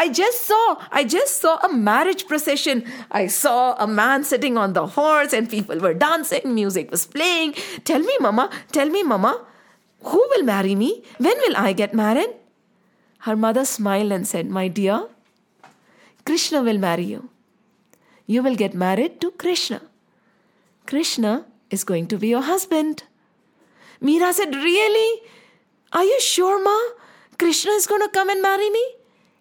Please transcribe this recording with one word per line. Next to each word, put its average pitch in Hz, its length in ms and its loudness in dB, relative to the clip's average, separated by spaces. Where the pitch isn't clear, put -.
I 349 40 2
just 494 320 0
saw, 440 120 4
I 294 100 2
just 370 380 0
saw 320 260 2
a 381 60 -2
marriage 254 560 2
procession. 285 560 0
I 196 160 0
saw 247 480 2
a - 100 -2
man 269 240 4
sitting 269 340 0
on 196 240 2
the 160 60 -2
horse 294 320 2
and 226 180 0
people 202 280 -4
were 247 60 2
dancing." 311 340 0
Music 196 460 -2
was - 160 -4
playing. 320 480 -2
"Tell 302 160 2
me, 494 200 0
Mama, 226 300 2
tell 285 160 0
me, 381 140 0
Mama, 226 300 2
who 349 180 2
will 392 120 2
marry 196 300 0
me? 262 280 0
When 359 260 2
will 320 120 0
I 196 160 2
get 208 220 -2
married?" 233 400 0
Her 220 100 -2
mother 226 280 2
smiled 202 480 -2
and 175 140 -4
said, 180 220 -4
"My 190 200 -2
dear, 202 400 -2
Krishna 311 380 0
will 226 160 0
marry 175 260 -2
you. - 240 -10
You 233 160 0
will 262 120 2
get 196 200 -2
married 190 480 0
to 349 100 -2
Krishna. - 480 -4
Krishna 269 600 -2
is 190 140 -4
going 165 240 -2
to 208 100 -4
be 214 100 -2
your 240 140 0
husband." 311 600 -2
Meera 339 320 2
said, 349 220 -2
"Really? 427 680 2
Are 359 120 2
you 480 160 2
sure, 381 420 0
Ma? 403 140 2
Krishna 339 340 0
is 427 140 0
gonna 415 220 0
come 392 220 0
and 392 120 -2
marry 392 280 0
me?" 453 140 0